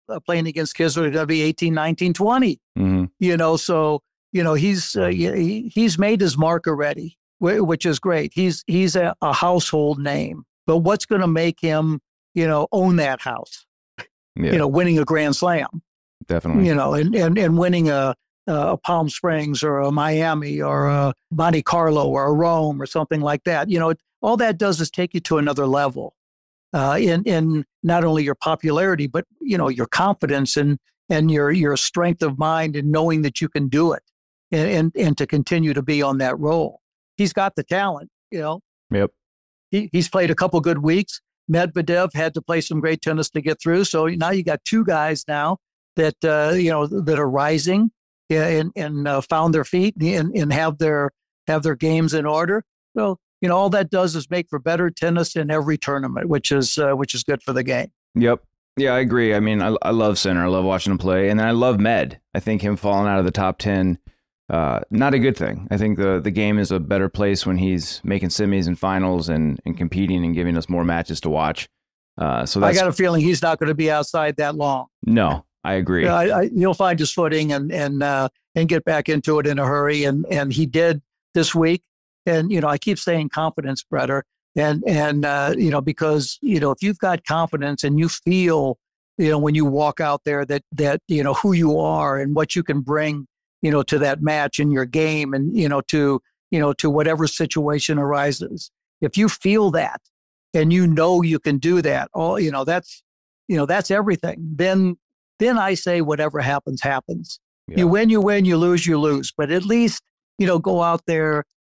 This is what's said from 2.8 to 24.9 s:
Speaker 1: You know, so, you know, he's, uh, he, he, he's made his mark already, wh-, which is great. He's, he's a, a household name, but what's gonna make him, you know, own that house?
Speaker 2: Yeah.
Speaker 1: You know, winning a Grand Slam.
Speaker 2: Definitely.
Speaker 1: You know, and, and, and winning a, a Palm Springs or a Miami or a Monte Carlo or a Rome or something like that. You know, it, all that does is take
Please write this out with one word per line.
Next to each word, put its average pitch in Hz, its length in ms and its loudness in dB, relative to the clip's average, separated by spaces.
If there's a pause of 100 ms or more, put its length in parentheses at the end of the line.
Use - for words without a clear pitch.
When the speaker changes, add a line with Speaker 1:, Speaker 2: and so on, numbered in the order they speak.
Speaker 1:
You 175 180 2
know, 160 180 2
so, 156 480 0 (300)
you 180 100 0
know, 160 100 2
he's, 175 420 0
uh, 185 120 2
he, 175 240 0
he, 214 420 -2
he's 214 240 2
made 202 240 2
his 147 160 0
mark 165 300 0
already, 147 500 -4 (220)
wh-, 202 260 2
which 165 200 -2
is 151 140 0
great. 160 340 -2
He's, 175 340 0
he's 180 280 2
a, 175 260 0
a 147 120 0
household 156 640 0
name, 147 460 -6 (220)
but 160 120 4
what's 190 260 0
gonna 190 220 0
make 165 320 0
him, 156 400 0 (360)
you 165 120 0
know, 151 240 0
own 185 260 4
that 139 240 0
house? - 440 -10 (720)
Speaker 2:
Yeah. - 160 0
Speaker 1:
You 175 40 4
know, 147 100 2
winning 165 300 2
a 151 60 4
Grand 151 320 0
Slam. 165 460 -2 (460)
Speaker 2:
Definitely. 87 400 0
Speaker 1:
You 156 80 2
know, 139 180 0
and, 156 200 0
and, 175 240 2
and 170 200 2
winning 175 320 2
a, 135 260 0 (320)
a 160 300 -2
Palm 165 320 0
Springs 151 520 -2
or 143 180 0
a 139 120 0
Miami 151 720 -2
or 143 260 0
a 143 260 2 (180)
Monte 160 320 2
Carlo 156 440 2
or 139 200 0
a 151 60 2
Rome 156 480 0
or 135 40 -8
something 156 340 -4
like 147 240 -2
that. 165 260 -2
You 175 100 0
know, 165 100 0
it, 165 100 -2 (220)
all 220 160 2
that 220 200 2
does 190 220 0
is 160 100 -4
take 180 240 -4